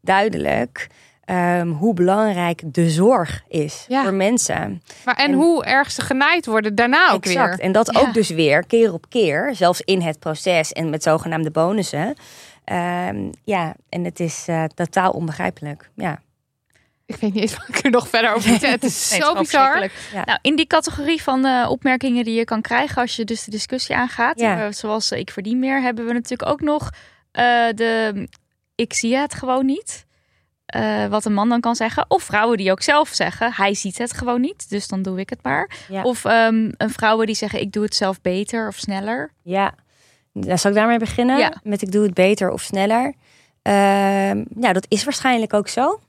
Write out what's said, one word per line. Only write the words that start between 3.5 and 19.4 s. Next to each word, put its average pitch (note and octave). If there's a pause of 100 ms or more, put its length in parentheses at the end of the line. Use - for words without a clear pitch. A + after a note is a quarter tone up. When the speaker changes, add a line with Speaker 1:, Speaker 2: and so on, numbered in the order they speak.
Speaker 2:
Ja. C4
Speaker 1:
voor G3
mensen. G3 (220)
Speaker 2:
Maar, B3
en C#4
Speaker 1:
En -
Speaker 2:
hoe D#4
erg C#4
ze -
genaaid D4
worden A3
daarna C4+
ook -
Speaker 1:
Exact. F#3+
Speaker 2:
weer. -
Speaker 1:
En F#3+
dat A3
Speaker 3:
Ja. A3
Speaker 1:
ook B3
dus A3
weer D#3+
keer A3+
op E3
keer, G#3
zelfs F3+
in F#3+
het D#3+
proces D#3+
en E3
met D3+
zogenaamde D#3+
bonussen. F3 (500)
Ehm, F3+ (140)
ja, F3 (140)
en F3
het F3
is, E3
eh, D#3+
totaal F3+
onbegrijpelijk. D3+
Ja. E3+ (840)
Speaker 2:
Ik -
weet G#3
niet G#3+
eens G#3+
wat -
ik -
er C#4
nog A#3
verder A3+
over A3
moet A#3
zeggen. B3
Het B3+
is -
Speaker 3:
<laughs> -
Nee, -
het D4+
Speaker 2:
zo -
Speaker 3:
is -
gewoon E4+